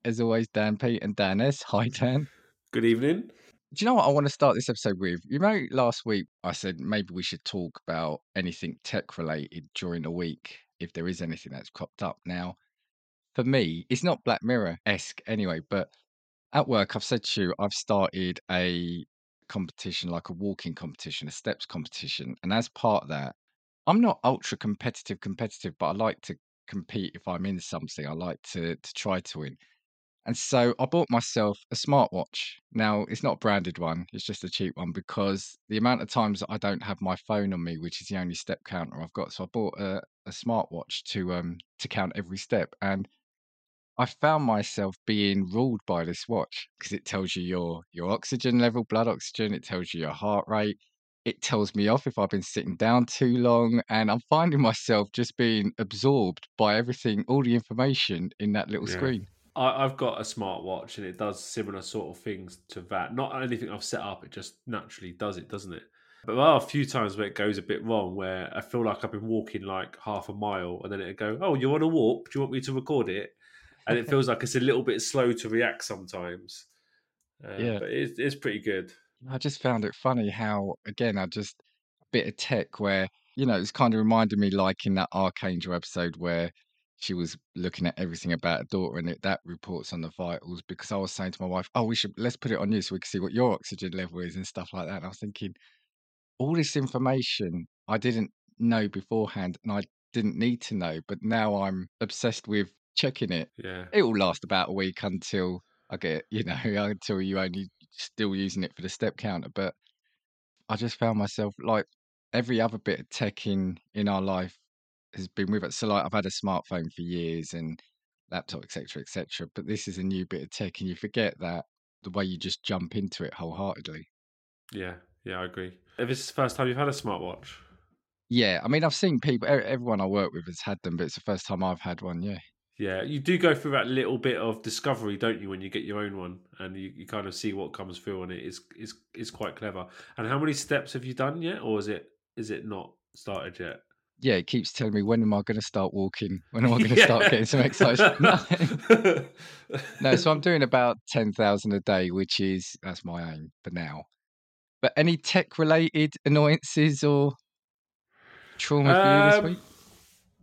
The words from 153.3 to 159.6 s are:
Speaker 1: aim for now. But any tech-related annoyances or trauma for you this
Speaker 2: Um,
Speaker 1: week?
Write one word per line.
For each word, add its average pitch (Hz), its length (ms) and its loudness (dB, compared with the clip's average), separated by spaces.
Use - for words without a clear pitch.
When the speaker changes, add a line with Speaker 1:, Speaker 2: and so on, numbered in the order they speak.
Speaker 1:
aim 78 180 -14
for - 80 -10
now. 76 320 -8
But - 160 2
any 160 200 4
tech-related 160 960 4
annoyances 147 800 4
or 143 300 6
trauma 147 440 6
for 196 60 8
you 196 160 10
this 208 160 10
Speaker 2:
Um, 202 60 2
Speaker 1:
week? 175 140 -2